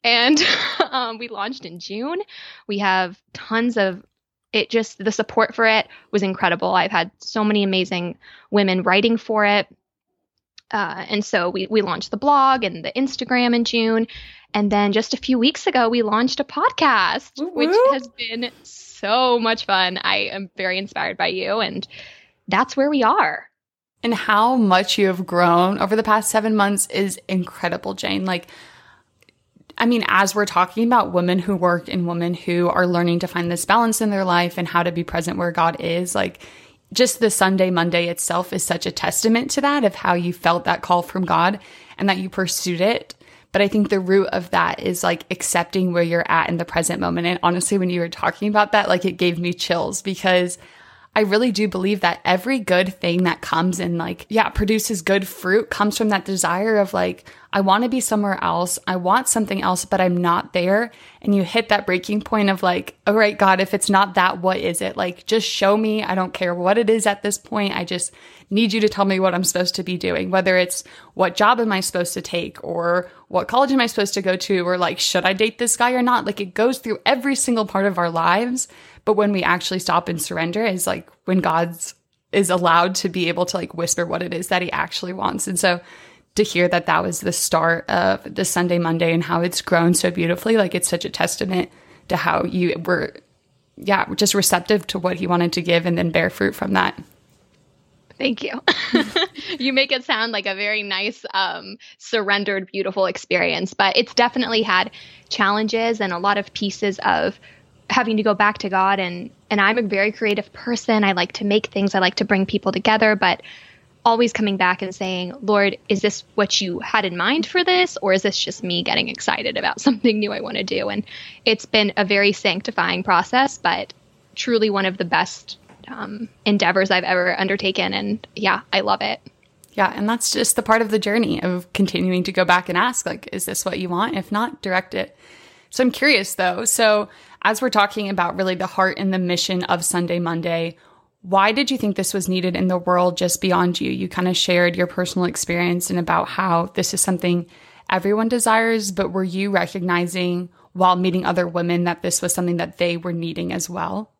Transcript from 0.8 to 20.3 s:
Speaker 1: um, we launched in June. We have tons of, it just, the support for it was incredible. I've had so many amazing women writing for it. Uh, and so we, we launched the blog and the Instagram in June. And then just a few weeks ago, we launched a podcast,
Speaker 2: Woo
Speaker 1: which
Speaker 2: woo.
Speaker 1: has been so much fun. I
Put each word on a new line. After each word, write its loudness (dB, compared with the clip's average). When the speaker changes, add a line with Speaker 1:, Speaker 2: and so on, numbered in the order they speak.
Speaker 1:
um, -6
we -10
launched -10
in -14
June. -8
We -4
have -2
tons -2
of, -2
it 0
just, -2
the -2
support 0
for 2
it 2
was 2
incredible. 0
I've 2
had 0
so -6
many 2
amazing -2
women 2
writing 4
for -2
it. 2
Uh, -4
and -2
so 0
we, -4
we 2
launched -4
the -6
blog 4
and -6
the -6
Instagram 0
in 2
June. 2
And 0
then 2
just 0
a -6
few 0
weeks 0
ago, 2
we 2
launched 0
a -2
podcast, 0
Speaker 2:
Woo -6
Speaker 1:
which 0
Speaker 2:
woo. 6
Speaker 1:
has -2
been -6
so 0
much 0
fun. 2
I 0